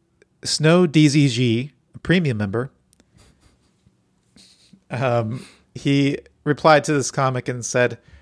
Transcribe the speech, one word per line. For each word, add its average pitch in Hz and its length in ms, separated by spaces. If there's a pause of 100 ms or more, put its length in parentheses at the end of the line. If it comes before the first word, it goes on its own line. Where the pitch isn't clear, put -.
(420)
Snow 170 460
D 151 180
Z 143 220
G, 120 420 (240)
a - 60
premium 160 360
member, 107 360 (2250)
um, 120 560 (260)
he 143 460 (240)
replied 147 420
to 151 80
this 139 200
comic 131 360
and 123 160
said, 123 340 (240)